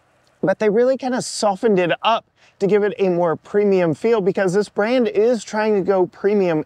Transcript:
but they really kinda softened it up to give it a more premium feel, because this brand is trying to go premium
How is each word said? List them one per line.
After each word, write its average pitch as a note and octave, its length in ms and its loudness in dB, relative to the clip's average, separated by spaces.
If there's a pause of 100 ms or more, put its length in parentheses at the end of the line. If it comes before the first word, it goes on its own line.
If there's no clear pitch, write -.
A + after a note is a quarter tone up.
(420)
but F#3+ 180 0
they G#3+ 100 0
really B3 280 2
kinda B3+ 240 -4
softened G#3 560 -2
it F3 140 0 (120)
up A3 200 0 (360)
to G3+ 80 0
give G3+ 160 2
it G3+ 160 -2
a F#3+ 100 0
more E3+ 260 0
premium F#3+ 580 0
feel, A3+ 280 0
because F#3 320 0
this G3+ 160 0
brand A#3 400 0
is A3 340 0
trying G#3+ 320 -2
to G3 60 0
go F#3 260 2
premium F#3 580 0